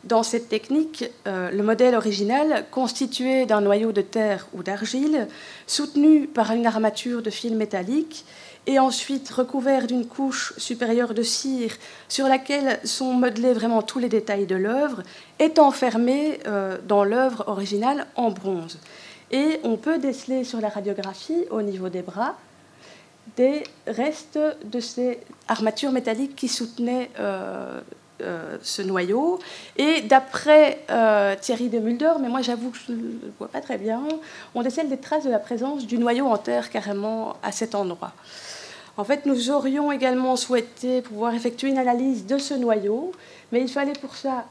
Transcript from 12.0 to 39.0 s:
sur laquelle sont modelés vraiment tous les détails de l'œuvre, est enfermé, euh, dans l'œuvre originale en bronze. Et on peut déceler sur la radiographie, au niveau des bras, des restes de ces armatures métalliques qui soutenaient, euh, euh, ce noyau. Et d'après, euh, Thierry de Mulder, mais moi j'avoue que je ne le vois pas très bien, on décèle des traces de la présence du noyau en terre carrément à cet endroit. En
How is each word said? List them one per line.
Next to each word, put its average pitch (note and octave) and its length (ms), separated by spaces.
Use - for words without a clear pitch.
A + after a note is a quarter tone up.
sur C4+ 200
laquelle C4+ 560
sont B3+ 280
modelés B3 420
vraiment A3 280
tous A3 160
les B3 100
détails G#3 380
de F#3 100
l'œuvre, A#3+ 460
est D#4 180
enfermé, C4+ 880
euh, G3 320
dans G3+ 160
l'œuvre A#3 440
originale G#3 580
en A#3+ 140
bronze. F#3 480
Et D#4 320
on A3+ 140
peut D#4 200
déceler C4 460
sur A#3+ 180
la G#3 80
radiographie, G3+ 800
au G#3+ 140
niveau F#3 260
des F3+ 140
bras, G#3 320
des C#4 280
restes C#4 500
de G#3+ 160
ces A#3+ 400
armatures A3 440
métalliques B3+ 440
qui C4 120
soutenaient, A#3+ 640
euh, F#3+ 640
euh, E3+ 400
ce - 220
noyau. G3+ 560
Et D4+ 240
d'après, C4+ 920
euh, G#3 500
Thierry A#3+ 280
de A3+ 100
Mulder, B3 420
mais B3 80
moi B3+ 140
j'avoue A#3+ 260
que A#3 80
je - 140
ne A#3 60
le A3+ 420
vois - 80
pas C#4 140
très A#3 180
bien, A3 240
on A#3+ 80
décèle C4+ 260
des C4 120
traces D4+ 240
de C4 80
la G#3+ 80
présence B3 480
du A#3 100
noyau A#3+ 300
en A3 100
terre A#3+ 320
carrément G#3+ 720
à G3+ 100
cet A3+ 220
endroit. F#3 380
En G3+ 80